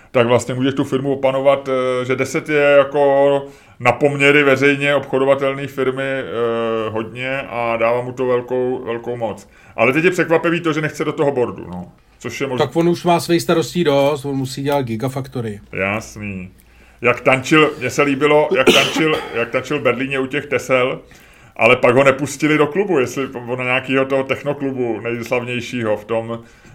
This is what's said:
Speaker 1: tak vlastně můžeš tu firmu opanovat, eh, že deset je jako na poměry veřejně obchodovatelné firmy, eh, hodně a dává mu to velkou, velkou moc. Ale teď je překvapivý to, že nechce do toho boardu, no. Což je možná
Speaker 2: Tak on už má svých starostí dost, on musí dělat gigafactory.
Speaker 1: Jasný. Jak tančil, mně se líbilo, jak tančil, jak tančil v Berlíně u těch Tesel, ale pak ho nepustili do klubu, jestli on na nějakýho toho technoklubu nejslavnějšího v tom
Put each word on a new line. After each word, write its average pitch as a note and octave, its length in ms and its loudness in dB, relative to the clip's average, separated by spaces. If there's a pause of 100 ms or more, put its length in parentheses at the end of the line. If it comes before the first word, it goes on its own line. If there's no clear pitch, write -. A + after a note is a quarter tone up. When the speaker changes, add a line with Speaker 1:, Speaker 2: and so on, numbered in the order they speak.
(120)
Speaker 1:
tak A#2 160 4
vlastně B2 260 2
můžeš C3 200 0
tu C#3 100 -2
firmu C3+ 300 -2
opanovat, C3+ 560 0 (320)
eh, B2 40 -4
že B2+ 100 0
deset C3+ 340 -4
je D3 120 2 (160)
jako C#3 640 4 (380)
na B2 120 4
poměry C#3+ 520 4
veřejně C#3 520 4
obchodovatelné C3+ 720 0
firmy, C3 360 -2
eh, C3+ 200 -4 (640)
hodně B2 600 -6
a A#2 280 -2
dává A#2 240 2
mu B2+ 100 -8
to B2+ 140 -2
velkou, B2+ 600 -2
velkou A#2 320 -6
moc. G#2+ 320 -6 (260)
Ale A#2+ 180 4
teď D#3 100 2
je F#3 80 4
překvapivý E3+ 500 0
to, E3 120 0
že D#3 80 -2
nechce D3+ 240 -4
do D3+ 80 -2
toho D3+ 180 0
boardu, G2+ 400 -4
no. F2+ 200 -12 (280)
Což - 220 -8
je C3+ 60 -4
možná B2+ 180 0
Speaker 2:
Tak C3 100 -8
on E3+ 140 2
už E3+ 140 -2
má E3+ 160 4
svých E3+ 220 0
starostí E3+ 420 0
dost, C#3 420 2
on C#3 100 -4
musí C3+ 280 -6
dělat C#3+ 180 0
gigafactory. A#2 800 -6 (140)
Speaker 1:
Jasný. G2 760 -6 (520)
Jak A#2+ 200 0
tančil, C#3+ 580 4
mně B2+ 100 -4
se C3+ 140 -2
líbilo, D3 540 2
jak C3 160 4
tančil, D#3 420 2 (180)
jak A#2 160 -4
tančil C3+ 300 -4
v - 20 -8
Berlíně C3 380 0
u C3 60 -2
těch C3+ 200 -6
Tesel, C3 540 -2 (560)
ale A#2 200 6
pak B2 200 4
ho C#3 80 6
nepustili C#3+ 540 2
do D3+ 100 4
klubu, F#3 320 0
jestli B2+ 280 -2 (200)
on B2 120 -4
na B2+ 40 -4
nějakýho C3 420 0
toho C3+ 180 0
technoklubu C3+ 800 -4
nejslavnějšího A#2 960 -4
v - 80 -14
tom A2+ 340 -4 (360)